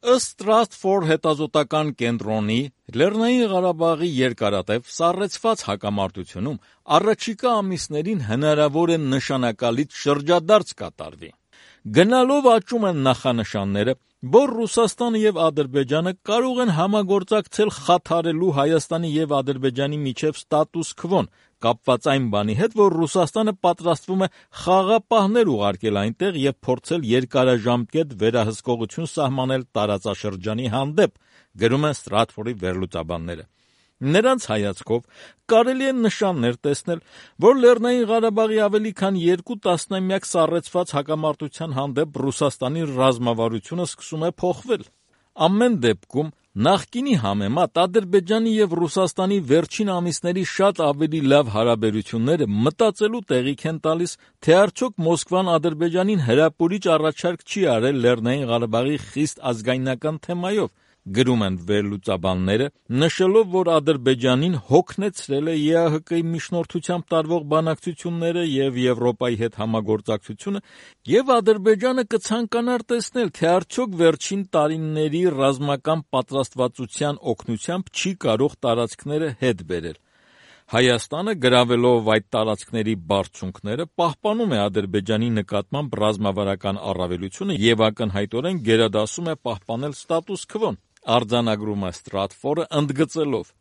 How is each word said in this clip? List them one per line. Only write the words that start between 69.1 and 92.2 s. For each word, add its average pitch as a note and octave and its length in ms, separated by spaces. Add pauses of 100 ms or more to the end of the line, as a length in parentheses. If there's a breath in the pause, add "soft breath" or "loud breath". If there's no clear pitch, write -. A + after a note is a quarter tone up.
հետ A#2 200
համագործակցությունը, A2 1000 (460 loud breath)
և B3+ 300
Ադրբեջանը A3 680
կցանկանար A#3 840
տեսնել, A#3 420
թե E3 160
արդյոք F#3 480
վերջին E3 460 (100)
տարիների D#3 680 (180)
ռազմական C#3 640
պատրաստվածության C3 1160 (120)
օգնությամբ C#3+ 640
չի F#3+ 240
կարող C3 400
տարածքները C3+ 800
հետ G#2+ 300
բերել։ E2 280 (720 soft breath)
Հայաստանը, B2+ 640
գրավելով B2 800
այդ A2 240
տարածքների A2 580 (140)
բարձունքները, G2+ 880
պահպանում G#3 560
է A2 160
Ադրբեջանի G#2 720
նկատմամբ G#2+ 640
ռազմավարական G2 720
առավելությունը F#2 800
և A2 300
ակնհայտորեն A2+ 800
գերադասում A2+ 640
է - 80
պահպանել A#2+ 580
ստատուս E3 480
քվոն, G3+ 320 (220)
արձանագրում A2 880
է - 80
Stratfor-ը, C3+ 680 (120)